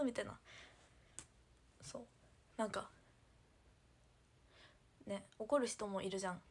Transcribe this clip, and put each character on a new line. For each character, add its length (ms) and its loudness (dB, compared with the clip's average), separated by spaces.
み 80 4
た 100 0
い 40 -2
な。 120 -8
そ 180 -8
う。 60 -14
な 100 2
ん 40 0
か、 200 -2
ね、 180 -4
怒 200 6
る 80 6
人 220 -2
も 140 0
い 80 0
る 80 0
じ 80 0
ゃ 60 2
ん。 180 -6